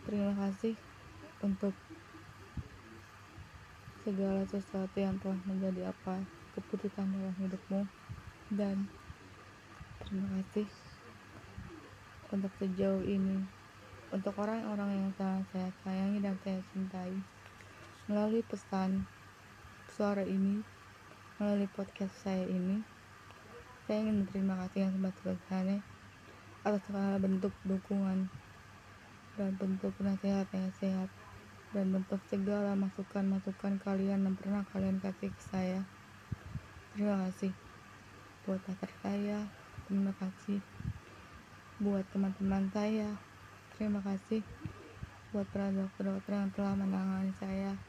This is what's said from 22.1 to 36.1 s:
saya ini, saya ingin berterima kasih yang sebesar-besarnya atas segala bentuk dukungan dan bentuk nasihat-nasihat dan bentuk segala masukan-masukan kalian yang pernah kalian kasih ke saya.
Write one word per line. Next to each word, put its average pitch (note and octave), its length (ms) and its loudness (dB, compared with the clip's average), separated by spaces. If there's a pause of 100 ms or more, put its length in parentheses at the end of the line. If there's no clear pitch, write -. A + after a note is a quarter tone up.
saya F#3 240 2
ini, F#3 340 4 (1040)
saya G#3+ 220 4
ingin G#3 160 6
berterima F#3+ 320 2 (100)
kasih F#3+ 220 2
yang F#3+ 80 4
sebesar-besarnya F#3+ 880 2 (800)
atas G#3 240 4
segala G3 320 2
bentuk F#3+ 320 4 (160)
dukungan F#3+ 640 2 (1040)
dan G3 240 0
bentuk F#3+ 400 2
nasihat-nasihat F#3+ 1120 2 (640)
dan G3 160 4
bentuk F#3+ 280 2 (120)
segala G3+ 480 4
masukan-masukan G3 1040 2
kalian G3 400 4
yang F#3+ 160 6
pernah G3 320 2
kalian F#3+ 320 4
kasih F#3+ 280 -2
ke - 100 -10 (100)
saya. F#3 300 2 (1120)